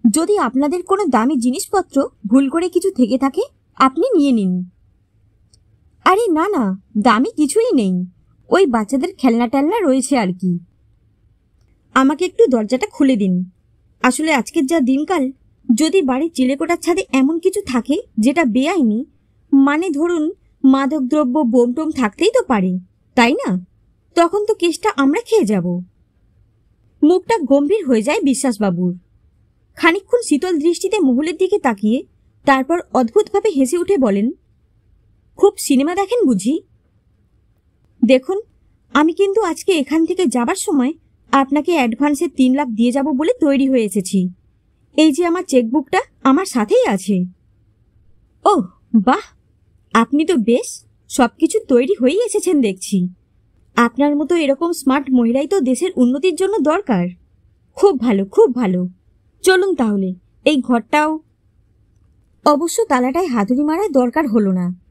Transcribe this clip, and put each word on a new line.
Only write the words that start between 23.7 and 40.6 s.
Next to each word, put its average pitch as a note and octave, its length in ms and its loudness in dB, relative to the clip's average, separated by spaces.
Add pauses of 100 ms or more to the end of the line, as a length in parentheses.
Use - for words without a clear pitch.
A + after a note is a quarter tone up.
তখন F#4+ 320 0
তো G#4+ 80 0
কেসটা F4 420 -2
আমরা C#4 300 0
খেয়ে G#4+ 180 2
যাব।" F3+ 380 -2 (1200)
মুখটা F#4 360 2
গম্ভীর D4 480 0
হয়ে A3+ 160 2
যায় D4+ 200 -2
বিশ্বাসবাবুর। G3+ 760 -2 (760)
খানিকক্ষণ F#4+ 480 0
শীতল E4+ 360 -2
দৃষ্টিতে F4 400 -2
মহুলের D4+ 380 0
দিকে F#4+ 220 0
তাকিয়ে A3+ 460 -2 (400)
তারপর C#4 360 2 (140)
অদ্ভুতভাবে G4 560 0
হেসে C4+ 280 0
উঠে F#4+ 200 -2
বলেন, G#3+ 320 0 (1080)
"খুব G4+ 220 4
সিনেমা C#4+ 360 0
দেখেন G4+ 320 -2
বুঝি? A#3+ 340 0 (1500)
দেখুন, C4 340 2 (520)
আমি D#4 200 2
কিন্তু G4 300 0
আজকে F4+ 300 -2
এখান D#4+ 340 0
থেকে F4+ 200 -2
যাবার B3 280 -2
সময় D4 380 -2 (400)